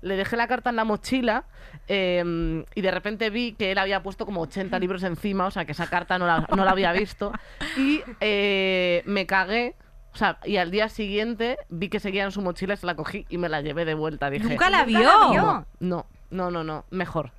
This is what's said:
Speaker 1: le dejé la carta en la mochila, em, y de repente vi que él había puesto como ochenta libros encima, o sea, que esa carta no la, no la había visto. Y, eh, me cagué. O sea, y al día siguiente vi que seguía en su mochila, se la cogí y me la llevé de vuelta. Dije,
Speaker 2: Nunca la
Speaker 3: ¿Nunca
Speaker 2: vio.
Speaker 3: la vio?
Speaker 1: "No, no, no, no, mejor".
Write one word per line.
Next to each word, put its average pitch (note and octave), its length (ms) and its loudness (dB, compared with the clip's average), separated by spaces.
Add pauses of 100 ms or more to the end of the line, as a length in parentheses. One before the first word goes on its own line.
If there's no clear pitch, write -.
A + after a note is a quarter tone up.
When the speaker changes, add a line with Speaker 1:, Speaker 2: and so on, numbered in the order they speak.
Speaker 1:
le F#3 120 -4
dejé G3 220 -2
la A#3 100 2
carta B3 240 -2
en A#3 60 -2
la A3 80 2
mochila, A3+ 600 0 (420)
em, F3 760 0 (100)
y A3 60 -4
de F#3+ 100 2
repente G#3 400 -2
vi A#3 220 -4
que G3+ 200 -2
él F#3+ 60 0
había G3 240 0
puesto F#3+ 240 -8
como G3 160 -4
ochenta F#3 360 -4
libros F3+ 240 -2
encima, F#3+ 440 -2
o G3 40 -2
sea, F#3+ 140 -4
que D3 80 -8
esa E3+ 160 -4
carta F3 300 -2
no F3 80 0
la, D#3+ 280 2
no G3 100 4
la F#3+ 60 6
había F#3 220 2
visto. G3+ 400 -2 (440)
Y, C#4 260 2 (180)
eh, F#3+ 840 2
me G3 200 0
cagué. G3 480 0 (400)
O - 20 -16
sea, F#3 280 2
y G3+ 140 0
al F3 120 0
día G#3+ 200 0
siguiente A3 680 -2 (140)
vi E3+ 180 -6
que G#3+ 100 -2
seguía G3 260 -2
en G3 80 -4
su G2+ 100 -6
mochila, F#3 340 -2
se - 80 -14
la F3 100 -2
cogí D#3 360 -8
y E3+ 80 -4
me F3 100 -2
la D3+ 140 -4
llevé D3+ 240 -2
de D#3+ 80 0
vuelta. D#3 340 -4
Dije, D3 180 -2
Speaker 2:
Nunca C#4+ 220 2
la F#4 160 4
Speaker 3:
¿Nunca A3+ 140 4
Speaker 2:
vio. G#3+ 40 8 (220)
Speaker 3:
la D#4 60 6
vio? D#4 360 2 (140)
Speaker 1:
"No, F3 260 -2 (240)
no, F3+ 200 -4
no, E3+ 140 -4
no, D#3 260 -8
mejor". E3+ 480 -4